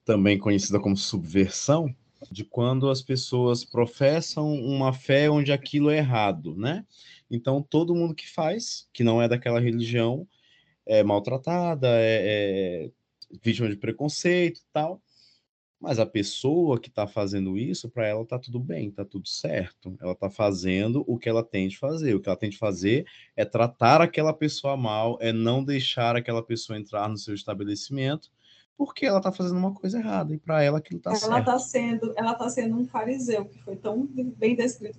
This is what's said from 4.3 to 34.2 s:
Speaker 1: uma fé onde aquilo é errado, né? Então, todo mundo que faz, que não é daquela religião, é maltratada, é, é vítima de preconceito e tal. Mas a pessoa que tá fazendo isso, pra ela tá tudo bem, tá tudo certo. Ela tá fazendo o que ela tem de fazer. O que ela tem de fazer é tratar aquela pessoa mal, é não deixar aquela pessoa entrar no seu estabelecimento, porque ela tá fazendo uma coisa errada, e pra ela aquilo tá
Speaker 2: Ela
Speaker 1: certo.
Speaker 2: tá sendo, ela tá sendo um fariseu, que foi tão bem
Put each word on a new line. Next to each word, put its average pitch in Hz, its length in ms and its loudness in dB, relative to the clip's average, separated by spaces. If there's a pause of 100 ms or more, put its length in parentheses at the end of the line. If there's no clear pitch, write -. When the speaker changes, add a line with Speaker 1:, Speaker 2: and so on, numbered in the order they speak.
Speaker 1:
uma 135 380 0
fé 139 360 4
onde 147 220 4
aquilo 143 400 2
é 151 80 4
errado, 101 560 2
né? 143 300 -4 (500)
Então, 135 280 -2
todo 170 320 0
mundo 170 200 0
que - 160 -16
faz, 175 640 -6
que - 100 -2
não 117 180 4
é 117 60 4
daquela 120 320 0
religião, 117 680 0 (560)
é 107 180 6
maltratada, 131 840 0
é, 101 1040 2
é - 0 - (520)
vítima 113 280 0
de 101 60 -6
preconceito 165 840 0
e - 120 -20
tal. 160 300 -4 (800)
Mas 110 180 -4
a 110 60 4
pessoa 131 760 0
que - 120 -14
tá 104 160 -4
fazendo 98 500 -2
isso, 131 320 -6
pra 117 180 -4
ela 107 200 -2
tá 123 120 -6
tudo 123 220 -8
bem, 139 300 -6
tá 101 120 -10
tudo 98 240 -10
certo. - 720 -6
Ela 90 160 -6
tá 98 140 -4
fazendo 101 760 0
o 123 100 -2
que - 100 -6
ela 113 160 2
tem 98 260 -2
de 98 100 -10
fazer. 147 360 0
O 98 60 2
que 98 80 -6
ela 92 80 0
tem 104 140 -4
de - 80 -12
fazer 104 480 0 (280)
é 107 120 0
tratar 120 560 4
aquela 156 320 0
pessoa 147 420 -2
mal, 113 420 0
é 113 140 0
não 117 320 2
deixar 127 500 0
aquela 120 280 -2
pessoa 113 360 -6
entrar 104 300 -4
no 110 80 -4
seu 101 180 -8
estabelecimento, 104 960 -6 (460)
porque 285 300 -4
ela 196 160 4
tá 185 100 0
fazendo 180 240 -2
uma 185 160 0
coisa 196 260 -4
errada, 190 360 -2
e 156 40 -6
pra 156 240 0
ela 143 160 4
aquilo 170 220 -10
tá - 100 -4
Speaker 2:
Ela 214 80 0
Speaker 1:
certo. 220 280 2
Speaker 2:
tá 247 120 4
sendo, 233 560 -2
ela 226 200 0
tá 233 160 -4
sendo 226 260 -2
um 247 80 0
fariseu, 240 640 -4
que - 160 -20
foi 196 140 -12
tão 220 300 -4
bem 247 480 -2